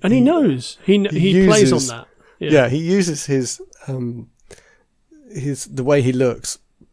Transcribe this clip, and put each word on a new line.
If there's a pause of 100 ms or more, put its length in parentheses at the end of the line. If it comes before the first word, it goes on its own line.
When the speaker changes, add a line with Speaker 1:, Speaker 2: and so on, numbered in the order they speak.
Speaker 1:
And
he
Speaker 2:
he,
Speaker 1:
knows.
He
kn-,
Speaker 2:
he
Speaker 1:
he
plays
on
Speaker 2:
uses
Speaker 1:
that. (320)
Speaker 2:
Yeah.
Speaker 1:
Yeah.
Speaker 2:
he
uses
his, (260)
um, (1000)
his,
the
way
he
looks (340)